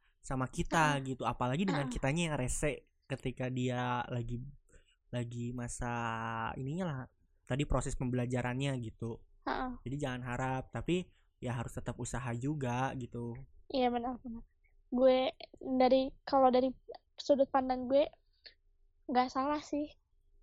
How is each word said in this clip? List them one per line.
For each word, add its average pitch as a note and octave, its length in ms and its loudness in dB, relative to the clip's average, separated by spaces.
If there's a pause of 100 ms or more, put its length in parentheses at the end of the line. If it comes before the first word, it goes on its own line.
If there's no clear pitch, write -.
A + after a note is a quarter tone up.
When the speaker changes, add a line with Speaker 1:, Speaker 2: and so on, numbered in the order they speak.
(200)
Speaker 1:
sama C3 280 -4
kita D#3 500 2
Speaker 2:
Mm-mm. C3+ 100 -4
Speaker 1:
gitu. C3 160 -4
Apalagi B2+ 400 0
dengan D3 220 0
Speaker 2:
Mm-mm. A#3+ 80 -6
Speaker 1:
kitanya D3 320 0
yang D3+ 100 -2
rese B2+ 360 0 (340)
ketika B2+ 420 -6
dia B2 580 -2
lagi, B2 360 -4 (680)
lagi A#2+ 420 -4
masa A#2+ 420 -6 (600)
ininya D3 340 -4
lah, C3+ 120 -4 (440)
tadi C3 200 -2
proses C3+ 300 0
pembelajarannya B2 840 -2
gitu. A2+ 380 -8 (260)
Speaker 2:
Heeh. C4 280 -4 (100)
Speaker 1:
Jadi B2+ 160 -6
jangan B2+ 260 -4
harap, C3 460 -2
tapi E3+ 360 -2 (320)
ya A#2+ 160 -4
harus A#2+ 180 -4
tetap - 240 -6
usaha B2 380 -6
juga C3 640 -2
gitu. A#2+ 380 -8 (360)
Speaker 2:
Iya, B3+ 200 2
benar, A#3+ 300 -4
benar. A#3 220 -12 (480)
Gue B3+ 400 6 (260)
dari, C4 540 4 (120)
kalau C4+ 280 6
dari B3+ 200 4 (460)
sudut C4+ 320 4
pandang B3+ 380 0
gue, C#4 200 6 (1000)
nggak B3+ 240 4
salah C#4+ 300 0
sih. D4 260 -4 (580)